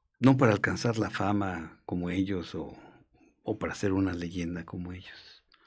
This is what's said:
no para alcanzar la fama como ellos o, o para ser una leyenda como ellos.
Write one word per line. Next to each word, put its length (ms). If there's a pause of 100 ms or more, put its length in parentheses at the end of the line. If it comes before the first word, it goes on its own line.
(180)
no 180
para 160
alcanzar 460
la 120
fama 760
como 240
ellos 440
o, 220 (680)
o 140
para 160
ser 180
una 200
leyenda 520
como 280
ellos. 520 (220)